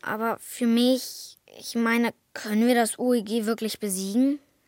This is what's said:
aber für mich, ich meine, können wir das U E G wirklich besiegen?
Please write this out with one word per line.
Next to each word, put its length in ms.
aber 380
für 260
mich, 720
ich 200
meine, 360
können 320
wir 80
das 240
U 160
E 80
G 240
wirklich 320
besiegen? 640